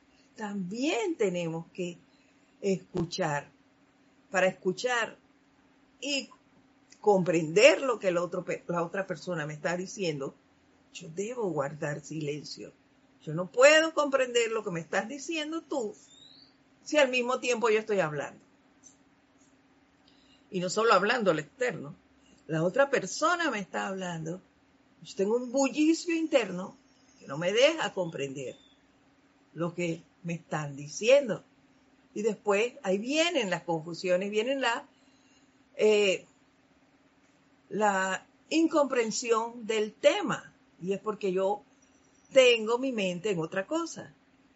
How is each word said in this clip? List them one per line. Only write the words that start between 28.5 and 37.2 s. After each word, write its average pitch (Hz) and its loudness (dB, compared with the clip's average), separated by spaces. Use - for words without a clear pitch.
lo 165 -4
que 170 -2
me 170 -6
están 151 -6
diciendo. 214 2
Y 214 -6
después 208 0
ahí 190 0
vienen 277 0
las 165 -2
confusiones, 175 -2
vienen 240 -2
la, 240 -2
eh, 208 4